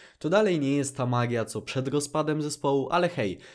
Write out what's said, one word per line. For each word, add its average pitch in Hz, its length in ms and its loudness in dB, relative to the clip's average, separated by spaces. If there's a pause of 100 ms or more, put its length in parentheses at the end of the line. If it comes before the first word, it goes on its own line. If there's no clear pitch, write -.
(180)
To 156 120 -4
dalej 190 300 4
nie 139 160 2
jest 139 200 -2
ta 127 100 -2
magia, 120 380 0
co 107 180 -6
przed 131 260 -4
rozpadem 151 540 -2
zespołu, 139 480 0
ale 175 180 2
hej, 104 300 -2 (160)